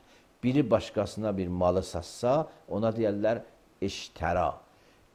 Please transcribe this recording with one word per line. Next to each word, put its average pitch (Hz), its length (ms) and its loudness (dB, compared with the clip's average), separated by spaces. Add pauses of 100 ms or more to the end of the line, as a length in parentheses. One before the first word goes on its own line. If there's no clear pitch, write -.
(440)
Biri 127 280 2
başqasına 104 640 0
bir 95 100 -2
malı 90 360 2
satsa, 127 640 -2 (200)
ona 110 220 0
deyərlər 107 520 0 (400)
eştərə. 87 720 -2 (600)